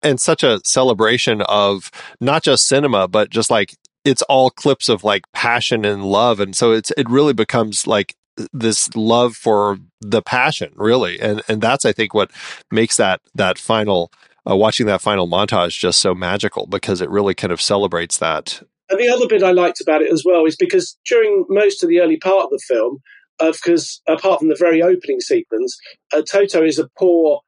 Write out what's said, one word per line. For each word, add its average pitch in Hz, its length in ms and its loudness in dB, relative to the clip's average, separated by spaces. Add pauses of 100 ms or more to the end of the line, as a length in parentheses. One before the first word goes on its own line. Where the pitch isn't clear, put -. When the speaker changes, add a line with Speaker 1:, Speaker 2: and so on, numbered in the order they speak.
Speaker 1:
And 139 180 2
such - 220 0
a 113 220 2
celebration 113 760 0
of 101 500 0 (280)
not 143 220 0
just 139 240 2
cinema, 135 400 2
but 107 240 0
just, 113 220 -2
like, 104 240 0 (280)
it's 135 160 2
all 131 300 2
clips - 400 -2
of, 107 120 0
like, 101 300 0
passion 117 540 -2
and 101 180 -2
love. 104 340 2
And 98 160 -4
so 120 180 2
it's, 110 180 -2
it 127 180 -2
really 143 240 2
becomes, 110 540 -2
like, 101 280 -2 (380)
this 113 420 -2
love 113 400 2
for 104 440 0 (240)
the 107 180 -2
passion, 127 560 -2
really. 104 420 0
And, 107 300 -4
and 107 140 -2
that's, 123 240 0
I 110 60 2
think, 104 200 -4
what 101 180 0 (400)
makes 113 280 0
that, 95 240 0 (120)
that 92 240 0
final, 104 540 -2 (340)
uh, 95 100 0
watching 107 320 2
that 95 120 0
final 98 260 0
montage 90 520 0
just 90 220 0
so 92 140 0
magical, 92 520 -4
because 95 340 -4
it 90 80 -6
really 98 240 0
kind 92 180 -4
of 85 120 -4
celebrates 90 560 -2
that. 78 440 -4 (280)
Speaker 2:
And 196 100 -2
the 240 80 2
other 247 180 0
bit 208 160 0
I 185 100 2
liked 180 280 0
about 156 220 0
it - 100 0
as 156 100 -2
well 170 220 2
is 160 120 0
because 180 500 -2
during 214 420 2
most 196 340 0
of 175 60 0
the 170 120 4
early 160 180 2
part 185 260 2
of - 60 -8
the 139 180 -4
film, 123 300 0 (420)
of 160 220 0
course, 170 440 0
apart 160 340 0
from 156 100 2
the 151 100 0
very 165 220 4
opening 180 400 0
sequence, 120 560 -2 (360)
uh, 151 60 2 (100)
Toto 196 320 2
is 156 160 0
a 147 200 -4
poor 165 500 2